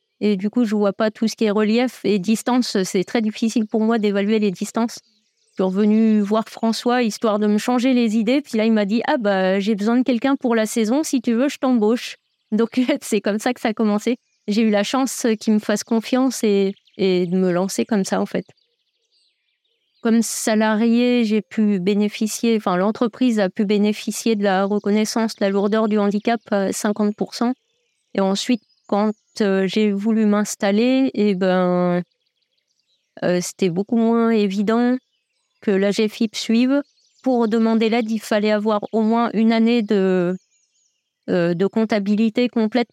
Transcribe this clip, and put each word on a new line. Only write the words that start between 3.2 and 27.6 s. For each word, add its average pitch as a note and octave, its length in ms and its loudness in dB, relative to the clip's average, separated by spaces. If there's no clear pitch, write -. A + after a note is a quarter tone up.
difficile G#3+ 460 -2
pour A3+ 120 -2
moi A3+ 180 2
d'évaluer G#3 420 0
les G#3 100 2
distances. A3+ 480 -6
Je - 40 -14
suis F#3 80 0
revenue G#3+ 580 2
voir G#3+ 260 -2
François, A#3+ 540 -2
histoire G#3+ 360 -2
de G#3 80 0
me G#3 120 2
changer B3 340 0
les A#3 240 2
idées. A#3 240 2
Puis - 160 -8
là, G#3+ 80 2
il A3+ 80 2
m'a G#3 140 2
dit, « A3 200 0
Ah D4+ 120 0
bah, G3 420 0
j'ai G#3 140 -2
besoin G#3+ 240 0
de C4 40 2
quelqu'un C4+ 320 0
pour A#3+ 200 -2
la A3 100 0
saison. A#3 380 0
Si C#4 180 -2
tu A#3 140 -2
veux, C4+ 160 0
je - 80 -10
t'embauche. » A#3+ 580 0
Donc, A3+ 280 0
<laughs> C4 220 0
c'est - 180 -2
comme G#3 180 -2
ça B3+ 140 -2
que - 80 -10
ça - 80 -2
a G#3+ 60 -2
commencé. G#3+ 420 0
J'ai G#3+ 140 0
eu A3 80 4
la G#3 120 2
chance C4 440 -2
qu'il A3 120 0
me G#3+ 60 4
fasse G#3 260 -2
confiance B3+ 580 0
et, G3 300 2
et F#3 300 2
de F3 100 -2
me F#3 160 2
lancer F#3 320 -2
comme G3 220 0
ça, F#3+ 120 -2
en G3+ 60 -2
fait. F#3+ 220 -6
Comme A3+ 200 2
salarié, A3+ 1040 2
j'ai G#3 160 0
pu G#3 380 0
bénéficier, G#3 760 0
enfin, G3 220 0
l'entreprise A3 600 0
a F#3+ 120 0
pu A3 160 -2
bénéficier G#3 720 0
de G3+ 80 -2
la G3 200 2
reconnaissance G#3 720 -2
de - 80 -2
la G3 60 2
lourdeur G#3 360 0
du G#3+ 120 0
handicap G#3 420 0
à G3 220 0
cinquante G#3 420 -2
pour - 200 -8
cent. A#3+ 180 -2